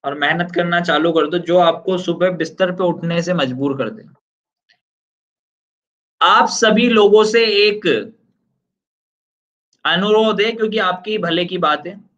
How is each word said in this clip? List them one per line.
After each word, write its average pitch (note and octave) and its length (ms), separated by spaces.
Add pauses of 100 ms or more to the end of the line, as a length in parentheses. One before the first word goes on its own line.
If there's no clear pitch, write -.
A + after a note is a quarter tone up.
और C#3+ 100
मेहनत D#3+ 400
करना F3 260
चालू E3 320
कर D#3 140
दो, E3+ 120
जो E3+ 200
आपको E3+ 400
सुबह F3 340
बिस्तर F3+ 400
पे F3+ 120
उठने E3+ 380
से F3+ 120
मजबूर C3+ 440
कर A2+ 120
दे। - 120 (2250)
आप G#3 300
सभी A3+ 380
लोगों G#3+ 380
से A3+ 180 (140)
एक G#3 280 (2000)
अनुरोध G3+ 560
है, A3 120
क्योंकि A3 280
आपके F#3 300
ही G#3+ 80
भले E3+ 260
की F3+ 160
बात D3+ 260
है। G#3 140 (180)